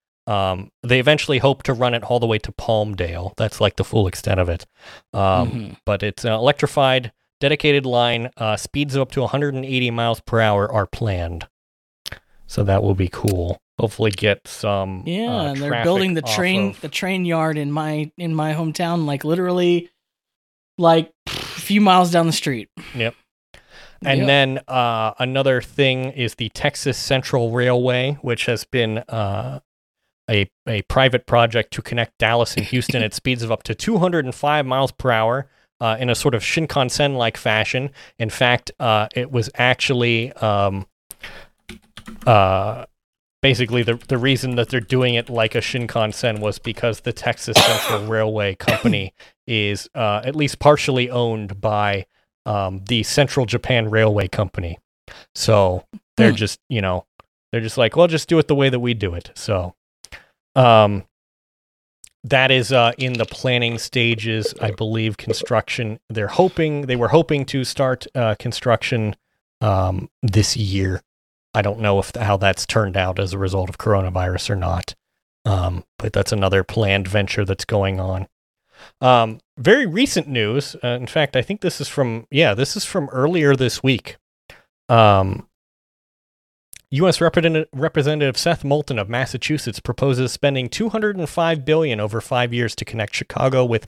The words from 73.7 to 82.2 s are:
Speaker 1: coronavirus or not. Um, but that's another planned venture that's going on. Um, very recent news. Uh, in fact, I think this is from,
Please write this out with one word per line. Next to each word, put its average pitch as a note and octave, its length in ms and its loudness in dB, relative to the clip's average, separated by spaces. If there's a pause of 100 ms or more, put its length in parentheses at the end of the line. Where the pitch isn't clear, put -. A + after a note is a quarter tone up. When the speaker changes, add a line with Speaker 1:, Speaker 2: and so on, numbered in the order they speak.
Speaker 1:
coronavirus F#2 720 -2
or G2+ 60 0
not. F2 380 -4 (500)
Um, F2+ 400 0 (140)
but - 140 -6
that's G2+ 200 -2
another F#2+ 320 2
planned G2 440 0
venture G2+ 360 0
that's F#2+ 200 -4
going G2 360 -2
on. F#2 280 -4 (720)
Um, A#2 400 4 (180)
very A#3 280 6
recent F3+ 420 0
news. B2 540 -2
Uh, B2 60 -2
in A#2+ 200 -4
fact, D3 280 0
I B2 60 4
think G3+ 180 -6
this E3+ 200 -2
is C3+ 80 -8
from, A#2 420 -2